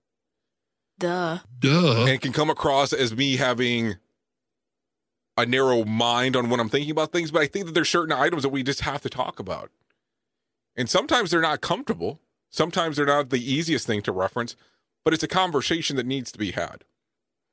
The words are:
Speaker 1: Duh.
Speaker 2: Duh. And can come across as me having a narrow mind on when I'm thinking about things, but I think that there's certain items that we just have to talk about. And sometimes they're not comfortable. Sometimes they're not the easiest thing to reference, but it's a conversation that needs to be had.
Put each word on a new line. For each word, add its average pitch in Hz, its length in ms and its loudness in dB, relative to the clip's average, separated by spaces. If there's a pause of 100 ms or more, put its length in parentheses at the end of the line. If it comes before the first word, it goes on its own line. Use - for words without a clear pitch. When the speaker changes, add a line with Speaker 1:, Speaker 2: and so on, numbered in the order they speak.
(960)
Speaker 1:
Duh. 175 440 -2 (180)
Speaker 2:
Duh. 131 480 4
And 131 140 2
can 131 120 -6
come 151 180 0
across 139 420 2
as 123 240 0
me 131 220 0
having 120 580 0 (1400)
a 120 80 2
narrow 123 400 2
mind 120 520 0
on 120 140 2
when 120 100 2
I'm 113 80 0
thinking 147 240 -2
about 156 180 -2
things, 170 220 -2
but 160 100 4
I 147 60 0
think 202 180 -6
that 160 60 -10
there's 160 160 2
certain 160 240 2
items 147 320 2
that 135 60 2
we 135 120 -2
just 135 200 -4
have 143 200 -4
to - 80 -4
talk - 300 -6
about. 85 320 -8 (1040)
And 120 120 -2
sometimes 185 440 2
they're 170 80 4
not 156 220 0
comfortable. 165 580 -4 (280)
Sometimes 165 480 -2
they're 143 100 2
not 143 240 2
the 123 120 0
easiest 139 460 -2
thing 104 140 0
to 107 100 -2
reference, 95 420 -2 (500)
but 160 80 4
it's 156 120 -2
a - 40 -4
conversation 165 680 0
that 120 100 -2
needs 131 240 -6
to - 80 -18
be 101 140 -4
had. - 320 -6 (680)